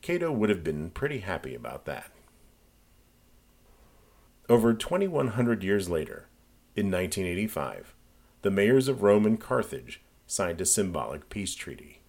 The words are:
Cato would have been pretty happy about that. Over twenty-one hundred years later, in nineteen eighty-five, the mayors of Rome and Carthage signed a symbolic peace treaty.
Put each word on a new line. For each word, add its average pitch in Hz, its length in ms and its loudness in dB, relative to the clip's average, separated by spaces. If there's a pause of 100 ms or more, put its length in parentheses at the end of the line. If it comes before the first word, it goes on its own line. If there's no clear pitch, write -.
Cato 170 300 -2
would 107 180 2
have 92 140 0
been 78 260 -4
pretty 139 300 -6
happy 87 340 -8
about 58 320 -12
that. 65 260 -10 (2500)
Over 117 240 6
twenty-one 165 560 0
hundred 113 340 0
years 95 260 0
later, - 380 -4 (480)
in 101 140 0
nineteen 92 360 -2
eighty-five, 80 680 -6 (480)
the - 100 2
mayors 127 360 4
of 127 160 -2
Rome 104 220 8
and 107 140 2
Carthage - 600 -4 (240)
signed 87 340 -4
a 92 60 -2
symbolic 78 640 -2
peace 98 240 -8
treaty. 69 560 -16